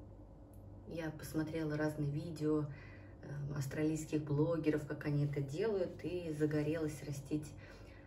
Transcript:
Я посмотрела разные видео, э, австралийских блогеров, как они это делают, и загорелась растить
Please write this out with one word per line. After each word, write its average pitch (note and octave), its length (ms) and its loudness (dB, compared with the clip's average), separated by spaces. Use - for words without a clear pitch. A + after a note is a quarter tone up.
Я D#3+ 240 -4
посмотрела D#3 600 0
разные D3+ 360 2
видео, D3+ 560 2
э, C#3+ 340 -4
австралийских D#3 640 2
блогеров, D3+ 640 4
как - 200 -4
они C#3+ 180 4
это C#3+ 160 0
делают, F3 640 0
и E3 340 -2
загорелась D3+ 680 2
растить D3 400 -2